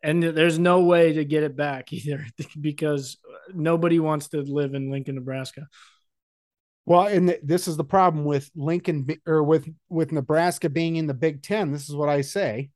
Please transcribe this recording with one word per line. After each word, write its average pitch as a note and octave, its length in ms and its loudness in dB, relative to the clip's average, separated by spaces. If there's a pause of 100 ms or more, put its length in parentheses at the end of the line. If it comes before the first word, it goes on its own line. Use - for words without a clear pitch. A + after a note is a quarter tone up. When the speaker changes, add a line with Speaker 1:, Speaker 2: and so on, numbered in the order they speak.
Speaker 1:
And D#3+ 160 2
th-, E3 140 0
there's D#3+ 240 4
no F3+ 240 6
way E3+ 300 6
to D3+ 120 -2
get D3+ 160 0
it C#3+ 160 -4
back C#3+ 360 -4
<laughs> B2+ 60 -8
either, C#3 260 -8 (360)
because D3 560 -4 (360)
nobody E3+ 460 2
wants D#3 300 -2
to D3 120 -4
live C#3 340 -4
in C3+ 160 -6
Lincoln, C#3 240 -6
Nebraska. C3 520 -10 (1160)
Speaker 2:
Well, F3 220 6
and F#3 220 4
th-, E3 140 -2
this E3+ 240 0
is E3 80 -4
the D#3 80 -4
problem E3+ 400 2
with D3 320 -2
Lincoln D#3+ 460 -4
be-, C#3 240 -6
or D#3 180 2
with, D#3 240 2 (220)
with D#3+ 220 -2
Nebraska D#3+ 580 0
being E3 280 -2
in D#3+ 100 -2
the C#3 80 -4
Big C#3 260 -2
Ten. G3 300 -2
This C#3+ 180 -8
is D3 60 -10
what D3 140 0
I C#3+ 120 2
say C#3 540 -4